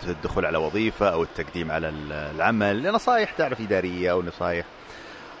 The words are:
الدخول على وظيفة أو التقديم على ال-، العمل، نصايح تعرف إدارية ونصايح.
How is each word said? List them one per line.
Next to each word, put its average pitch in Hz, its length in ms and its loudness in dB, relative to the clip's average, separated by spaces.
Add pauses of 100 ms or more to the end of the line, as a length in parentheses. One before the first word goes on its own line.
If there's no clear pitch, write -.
الدخول 87 380 -2
على 80 120 2
وظيفة 101 520 2
أو 82 140 2
التقديم 82 480 -4
على 80 180 0
ال-، 76 220 -8
العمل، 101 800 2
نصايح 226 400 2
تعرف 127 300 -2
إدارية 90 520 2
ونصايح. 87 520 0 (760)